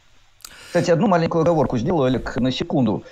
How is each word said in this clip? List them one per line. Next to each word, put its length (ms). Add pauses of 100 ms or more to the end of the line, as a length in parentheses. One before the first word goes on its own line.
(680)
Кстати, 240
одну 160
маленькую 360
оговорку 340
сделаю, 300
Олег, 280
на 160
секунду. 600